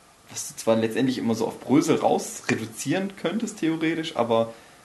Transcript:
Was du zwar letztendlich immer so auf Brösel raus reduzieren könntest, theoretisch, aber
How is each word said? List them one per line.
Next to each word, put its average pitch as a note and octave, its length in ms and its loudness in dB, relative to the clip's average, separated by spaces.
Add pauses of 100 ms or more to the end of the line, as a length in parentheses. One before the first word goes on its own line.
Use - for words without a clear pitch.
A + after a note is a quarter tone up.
(300)
Was - 200 -10
du - 60 -16
zwar A2+ 220 2
letztendlich A2+ 400 0
immer A2+ 180 0
so A2 120 0
auf - 120 -8
Brösel C3+ 380 4
raus - 520 0
reduzieren C3+ 680 -2
könntest, G3 420 -4
theoretisch, D#3+ 580 -2
aber A2+ 360 2 (320)